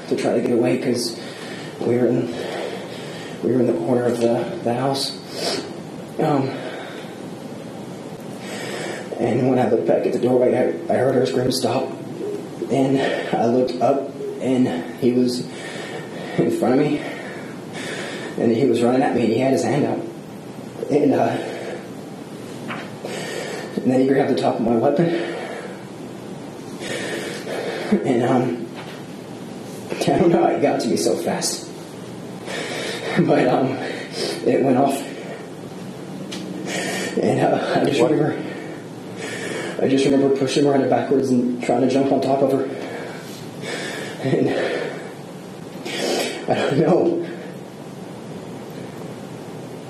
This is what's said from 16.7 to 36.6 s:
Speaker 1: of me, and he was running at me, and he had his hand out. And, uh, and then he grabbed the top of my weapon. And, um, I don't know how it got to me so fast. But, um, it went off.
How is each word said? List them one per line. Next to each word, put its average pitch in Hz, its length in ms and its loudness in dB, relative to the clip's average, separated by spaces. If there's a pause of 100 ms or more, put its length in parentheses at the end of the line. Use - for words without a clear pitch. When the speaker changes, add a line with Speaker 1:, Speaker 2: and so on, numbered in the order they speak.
Speaker 1:
of 147 60 4
me, - 120 0 (1400)
and 113 160 4
he 131 120 4
was 117 160 4
running 127 200 4
at 123 120 2
me, 113 100 2
and 107 80 4
he 120 60 2
had 131 140 4
his 117 120 2
hand 139 220 2
out. 117 140 -2 (920)
And, 143 240 4
uh, - 220 2 (2500)
and 127 160 0
then 131 80 6
he 135 60 6
grabbed 135 300 4
the - 40 0
top 120 160 2
of - 60 -2
my 113 140 4
weapon. 143 300 4 (3000)
And, 123 200 2
um, 131 420 2 (1300)
I - 260 2
don't 170 120 6
know 170 120 6
how - 80 6
it - 120 0
got - 180 4
to - 80 0
me 107 80 2
so - 200 2
fast. - 520 -2 (1600)
But, 143 220 6
um, 127 200 4 (800)
it 123 160 6
went 131 140 6
off. 139 180 4 (2250)